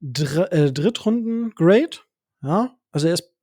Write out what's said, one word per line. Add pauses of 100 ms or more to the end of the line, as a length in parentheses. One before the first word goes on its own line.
Dr-,
äh,
Drittrunden-Grade. (440)
Ja, (140)
also
er
ist, (100)